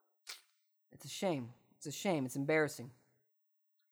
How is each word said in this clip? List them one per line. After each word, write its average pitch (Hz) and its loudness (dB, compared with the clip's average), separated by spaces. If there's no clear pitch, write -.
It's - -18
a 139 -12
shame. 143 -2
It's - -12
a 143 -6
shame. 156 2
It's 123 -4
embarrassing. 143 2